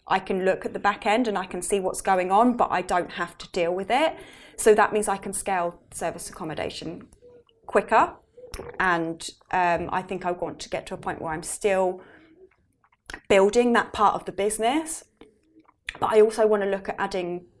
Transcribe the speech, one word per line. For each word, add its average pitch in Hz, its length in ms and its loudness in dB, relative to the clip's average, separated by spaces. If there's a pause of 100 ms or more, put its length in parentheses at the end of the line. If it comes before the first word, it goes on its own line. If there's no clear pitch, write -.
I 190 140 2
can 190 240 -2
look 185 220 0
at - 80 -8
the 190 60 -10
back 202 260 -2
end 226 240 2
and 196 80 -4
I 185 80 -4
can 180 160 -10
see 202 180 0
what's 185 220 -4
going 185 320 2
on, 240 240 6
but - 120 2
I 180 120 0
don't 180 320 -2
have - 240 -8
to - 160 -20
deal 175 200 0
with 190 160 -6
it. 311 280 0 (400)
So 214 180 8
that 214 160 6
means 208 160 0
I 196 80 0
can 196 160 -8
scale 175 480 -2 (140)
service 175 360 -8
accommodation - 800 -8 (580)
quicker. - 500 2 (640)
And, 165 480 0 (220)
um, 175 420 0
I 185 120 -2
think 185 240 -8
I 175 40 -2
want 160 280 -8
to - 100 -14
get - 180 -8
to 190 60 -12
a 180 40 -10
point - 220 -8
where 160 140 -6
I'm 165 80 -6
still 190 600 0 (1300)
building 208 460 4
that 208 200 0
part 202 200 4
of - 120 -8
the 185 60 -8
business, 220 720 -2 (960)
but 196 140 0
I 214 80 8
also 220 240 4
want 214 160 2
to 196 80 0
look 196 180 -4
at - 120 -6
adding 180 480 -6 (140)